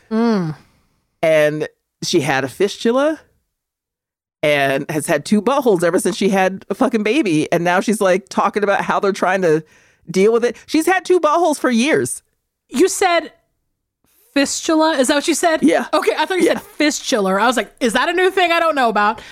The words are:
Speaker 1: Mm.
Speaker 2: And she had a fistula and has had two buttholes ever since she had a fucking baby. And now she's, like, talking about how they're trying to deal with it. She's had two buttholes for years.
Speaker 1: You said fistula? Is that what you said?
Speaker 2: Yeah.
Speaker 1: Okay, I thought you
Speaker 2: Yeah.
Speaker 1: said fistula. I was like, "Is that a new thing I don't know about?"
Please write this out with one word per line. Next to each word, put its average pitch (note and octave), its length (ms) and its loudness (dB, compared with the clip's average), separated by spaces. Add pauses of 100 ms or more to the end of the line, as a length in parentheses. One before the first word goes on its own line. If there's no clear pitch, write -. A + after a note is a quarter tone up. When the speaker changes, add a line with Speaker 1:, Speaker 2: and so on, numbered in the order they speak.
Speaker 1:
Mm. A3 460 0 (680)
Speaker 2:
And D3+ 460 2 (360)
she E3+ 180 0
had C3+ 220 -2
a C#3 60 -4
fistula B3+ 720 -2 (1200)
and C#3+ 480 0
has D3+ 160 -4
had D3+ 200 -2
two G#3 180 2
buttholes A#3+ 400 2
ever F3 160 2
since B3+ 180 -2
she G3+ 120 0
had F#3+ 420 -2
a G3+ 40 -4
fucking A3 280 -2
baby. G#3 480 0
And E3+ 120 0
now F3 180 0
she's, A3 200 -2
like, F#3 280 0
talking G3+ 340 -2
about G3 180 0
how F3 180 -2
they're G3 120 0
trying F#3+ 320 0
to D#3+ 200 2 (460)
deal F#3+ 240 2
with A#3 100 2
it. A#3 220 -2
She's D#4+ 220 -2
had F#4 180 0
two F4+ 140 2
buttholes D#4+ 400 2
for D#4 100 0
years. A3+ 540 0 (460)
Speaker 1:
You D#4 200 2
said E4+ 420 -2 (1000)
fistula? D#4 640 0
Is C4 100 2
that D4 80 0
what C#4+ 120 -2
you E4+ 60 0
said? D#4+ 300 0
Speaker 2:
Yeah. C4+ 300 2
Speaker 1:
Okay, F#4+ 240 0
I D#4 80 0
thought F#4 140 -4
you E4 80 4
Speaker 2:
Yeah. C#4 80 2
Speaker 1:
said G#3 80 -8
fistula. G#3+ 720 -2
I G#3 120 2
was B3 100 0
like, A3 220 -6
"Is A3+ 140 0
that C4 160 0
a F4 40 -4
new F#4 160 2
thing F4+ 220 0
I E4+ 80 2
don't E4 160 0
know B3 140 2
about?" G#3 320 0 (100)